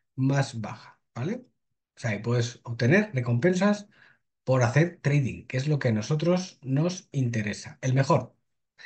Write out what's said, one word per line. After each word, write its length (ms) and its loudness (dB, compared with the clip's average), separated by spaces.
más 440 0
bajas, 360 -12
¿vale? 320 -6
O 40 -20
sea, 140 -4
y 60 -8
puedes 440 -2
obtener 500 2
recompensas 760 2
por 180 2
hacer 400 2
trading, 440 0
que 120 -4
es 100 -4
lo 100 0
que 100 0
a 40 2
nosotros 680 0
nos 500 -2
interesa. 720 -4
El 120 0
mejor, 400 2